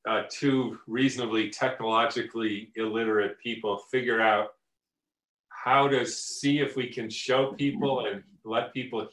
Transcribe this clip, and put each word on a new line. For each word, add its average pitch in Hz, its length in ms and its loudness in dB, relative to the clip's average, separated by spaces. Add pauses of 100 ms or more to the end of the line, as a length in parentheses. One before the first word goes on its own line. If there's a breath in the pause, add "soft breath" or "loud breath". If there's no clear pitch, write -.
uh, 110 240 0
two 131 480 0 (100)
reasonably 113 640 0
technologically 113 1200 0
illiterate 110 640 0
people 110 380 -4 (120)
figure 120 300 0
out 107 300 4 (1000)
how 139 380 2
to 127 180 2
see - 540 -2
if 135 160 -2
we 123 120 -2
can 113 220 -8
show 131 440 0
people 139 540 0
and 101 140 -6 (220)
let 117 300 -2
people 120 400 -6